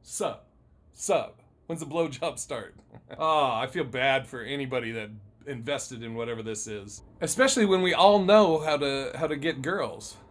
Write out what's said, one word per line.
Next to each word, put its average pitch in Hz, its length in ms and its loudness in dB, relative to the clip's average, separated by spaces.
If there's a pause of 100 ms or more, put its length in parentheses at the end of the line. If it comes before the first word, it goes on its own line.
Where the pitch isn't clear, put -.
sub, - 380 -6 (540)
sub." - 400 -2 (320)
When's 165 140 -8
the 156 60 -8
blowjob 156 520 -4
start? 113 420 -10
<laughs> - 40 -20 (340)
Oh, 151 340 2
I 117 140 -2
feel 151 180 -4
bad 131 420 0
for 123 160 -10
anybody 127 500 -6
that 107 180 -8 (360)
invested 127 560 -8
in 113 120 -10
whatever 117 280 -6
this 110 240 -8
is. 101 360 -12 (180)
Especially 240 440 2
when 185 180 4
we 180 100 2
all 202 280 8
know 185 400 6
how 151 160 0
to, 139 400 -2
how 156 100 -2
to 151 100 -2
get 139 260 -4
girls. 131 540 -6 (140)